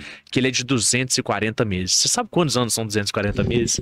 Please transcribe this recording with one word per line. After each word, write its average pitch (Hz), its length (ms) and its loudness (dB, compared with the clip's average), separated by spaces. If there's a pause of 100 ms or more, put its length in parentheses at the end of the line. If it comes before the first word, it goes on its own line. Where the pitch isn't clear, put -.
(300)
que - 80 0
ele 127 100 4
é - 20 -2
de 127 120 -2
duzentos 123 540 0
e 131 60 0
quarenta 110 420 0
meses. 92 320 0
Você - 120 2
sabe 240 220 -2
quantos 135 280 2
anos 120 160 0
são 113 120 -2
duzentos 101 220 -2
e - 40 -4
quarenta 101 300 0
meses? 117 400 0